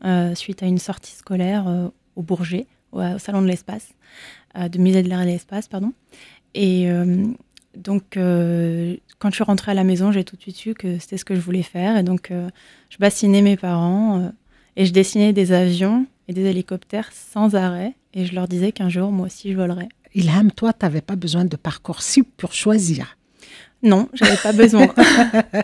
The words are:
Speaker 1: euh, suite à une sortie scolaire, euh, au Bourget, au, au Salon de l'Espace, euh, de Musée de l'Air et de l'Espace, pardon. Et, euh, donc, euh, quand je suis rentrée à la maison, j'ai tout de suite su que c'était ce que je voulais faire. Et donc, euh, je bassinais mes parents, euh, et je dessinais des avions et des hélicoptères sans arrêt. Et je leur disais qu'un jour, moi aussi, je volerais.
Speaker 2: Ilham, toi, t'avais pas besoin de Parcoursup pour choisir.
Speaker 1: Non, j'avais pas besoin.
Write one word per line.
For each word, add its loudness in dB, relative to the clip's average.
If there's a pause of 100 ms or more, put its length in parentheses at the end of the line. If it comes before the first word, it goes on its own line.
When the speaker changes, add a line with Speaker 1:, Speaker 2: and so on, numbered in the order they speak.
Speaker 1:
euh, 0
suite -12
à -4
une 2
sortie -10
scolaire, -4
euh, -4 (280)
au -10
Bourget, -6 (240)
au, -8
au -4
Salon -4
de 2
l'Espace, -6 (680)
euh, -6
de -6
Musée 4
de -4
l'Air -4
et 0
de 0
l'Espace, -8
pardon. -6 (600)
Et, 0
euh, 0 (500)
donc, -6
euh, -2 (240)
quand -2
je -8
suis -4
rentrée 0
à 0
la 0
maison, 2
j'ai 0
tout -14
de -20
suite -16
su -10
que -6
c'était -12
ce -14
que -4
je 0
voulais -4
faire. -2
Et 2
donc, -2
euh, -8 (400)
je -20
bassinais 2
mes 4
parents, 0
euh, -4 (460)
et 2
je 0
dessinais 4
des 2
avions 2 (220)
et -10
des -2
hélicoptères -6
sans -2
arrêt. -2 (200)
Et -4
je -6
leur -2
disais -2
qu'un -4
jour, -2
moi -2
aussi, -10
je -4
volerais. -4 (240)
Speaker 2:
Ilham, 4
toi, -2
t'avais -2
pas -8
besoin -2
de -4
Parcoursup 0 (100)
pour -10
choisir. 0 (640)
Speaker 1:
Non, 4
j'avais 2
pas 0
besoin. 8 (760)